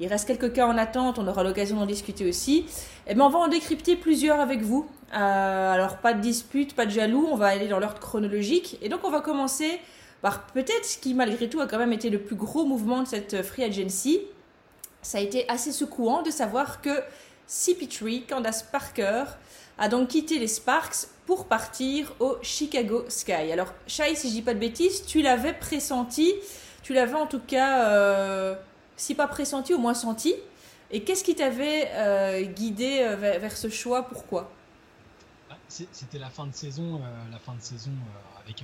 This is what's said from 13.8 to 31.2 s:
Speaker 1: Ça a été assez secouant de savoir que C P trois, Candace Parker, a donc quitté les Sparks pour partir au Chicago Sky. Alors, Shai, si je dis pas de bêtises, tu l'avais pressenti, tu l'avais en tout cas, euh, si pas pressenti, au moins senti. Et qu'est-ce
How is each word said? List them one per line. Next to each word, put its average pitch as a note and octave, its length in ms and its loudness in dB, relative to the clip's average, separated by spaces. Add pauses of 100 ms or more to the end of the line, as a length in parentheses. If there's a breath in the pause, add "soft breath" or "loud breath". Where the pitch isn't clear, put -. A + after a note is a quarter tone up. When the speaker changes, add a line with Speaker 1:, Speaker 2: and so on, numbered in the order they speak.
Speaker 1:
Ça - 160 -8
a G3+ 60 0
été A#3+ 260 0
assez B3 240 -2
secouant C4+ 500 0
de D#4+ 80 -2
savoir B3+ 520 -2
que C#4+ 180 0 (460 loud breath)
C - 280 0
P E4+ 120 -6
trois, A#3 400 -6
Candace A3+ 360 -2
Parker, A#3+ 600 -2 (520 loud breath)
a G#3 140 0
donc B3 180 2
quitté D#4 300 2
les A#3 80 0
Sparks - 640 0 (180)
pour F#4 200 0
partir C4+ 720 -2
au C4 220 0
Chicago B3 680 -2
Sky. D#3+ 440 -2
Alors, F3+ 200 -2 (140)
Shai, D#4 280 0
si C4+ 160 -2
je - 20 -2
dis A3 100 -4
pas A#3+ 120 0
de G#3 40 -2
bêtises, C#4 460 0
tu - 160 2
l'avais C4+ 320 4
pressenti, C#4+ 800 0 (500 loud breath)
tu C4 120 -4
l'avais B3+ 200 4
en D#4 120 0
tout C#4+ 200 -6
cas, C4 400 4
euh, G3 720 4 (400)
si - 180 -4
pas C#4+ 140 2
pressenti, C#4+ 460 -2
au D#4+ 40 4
moins A#3+ 160 2
senti. A#3 400 0 (560 loud breath)
Et G#3 120 -4
qu'est-ce F#4 200 0